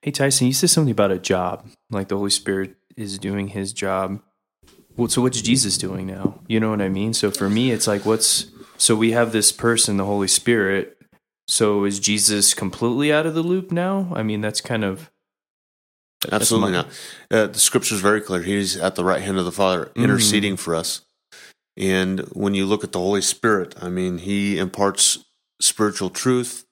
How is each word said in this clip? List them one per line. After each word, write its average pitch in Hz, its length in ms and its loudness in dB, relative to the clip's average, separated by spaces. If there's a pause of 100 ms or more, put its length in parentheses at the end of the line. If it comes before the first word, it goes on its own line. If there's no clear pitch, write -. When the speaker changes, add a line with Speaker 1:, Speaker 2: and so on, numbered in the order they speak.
Speaker 1:
Hey, 147 100 -4
Tyson, 135 360 2
you 131 60 2
said 175 180 2
something 147 200 4
about 101 200 4
a 92 80 0
job, 90 480 -2 (240)
like 98 160 -4
the 98 100 -2
Holy 101 140 -2
Spirit 95 440 -2 (220)
is 98 220 -8
doing 101 300 -4
his 98 220 -8
job. 95 480 -4 (800)
Well, 120 120 2
so - 120 2
what's 123 200 2
Jesus 127 360 2
doing 95 300 -6
now? 95 400 -8
You 110 120 0
know 110 120 0
what 104 100 -2
I 98 80 0
mean? 101 240 -2
So 107 180 0
for 98 180 -2
me, 120 220 2
it's 107 160 0
like, 101 180 0
what's, - 420 2 (300)
so - 180 4
we 110 160 4
have 117 200 2
this 107 200 2
person, 113 460 0
the 98 80 0
Holy 101 220 0
Spirit. 98 720 0 (500)
So 104 380 2
is 101 140 -2
Jesus 104 540 2
completely 120 600 0
out 156 140 2
of 156 80 -4
the 165 80 0
loop 185 280 -2
now? 185 440 -2
I 113 80 -2
mean, 107 180 -2
that's 107 180 -2
kind 110 240 -4
of, 98 280 -6 (1120)
that's - 100 -6
Speaker 2:
Absolutely 104 380 0
Speaker 1:
my 90 60 0
Speaker 2:
not. 80 100 -2 (420)
Uh, 107 180 2
the 101 120 -8
scripture - 360 2
is 95 60 -4
very 104 200 2
clear. 92 200 -4
He's 95 360 -2
at 92 180 -2
the 90 80 -2
right 90 180 2
hand 98 160 -2
of 90 80 0
the 87 60 -4
Father, 92 440 0
Speaker 1:
Mm. 120 80 0
Speaker 2:
interceding 104 540 2
for 85 180 -2
us. - 260 -4 (760)
And 95 440 0 (120)
when 101 200 0
you 98 120 0
look 104 180 0
at 98 80 -8
the 92 80 -4
Holy 98 220 2
Spirit, 101 600 0
I 90 80 -8
mean, 90 300 -2
he 101 380 0
imparts 95 600 0 (420)
spiritual - 480 0
truth. 123 640 -2